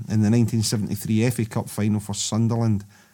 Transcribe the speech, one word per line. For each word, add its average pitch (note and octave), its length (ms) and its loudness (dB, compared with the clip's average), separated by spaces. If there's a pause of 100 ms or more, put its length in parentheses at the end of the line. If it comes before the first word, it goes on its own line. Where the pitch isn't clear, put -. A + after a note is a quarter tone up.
(100)
in G#2+ 120 2
the G#2 80 4
nineteen A2+ 320 4
seventy-three G#2+ 600 0
F B2 140 0
A A#2 60 0
Cup A2 240 -6
final G#2 320 0
for G2+ 140 -8
Sunderland A2 680 0 (300)